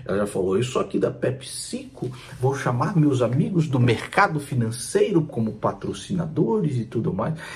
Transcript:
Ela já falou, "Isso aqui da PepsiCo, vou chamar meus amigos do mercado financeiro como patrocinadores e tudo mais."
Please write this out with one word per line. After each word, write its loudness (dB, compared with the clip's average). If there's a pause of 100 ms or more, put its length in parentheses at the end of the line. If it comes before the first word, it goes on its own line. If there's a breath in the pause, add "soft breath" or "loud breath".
Ela 0
já 0
falou, 0
"Isso 0
aqui -2
da 2
PepsiCo, -6 (300 loud breath)
vou 2
chamar 0
meus 4
amigos 2
do 0
mercado 4
financeiro 0
como -2
patrocinadores 0
e -2
tudo -2
mais." -2 (180 loud breath)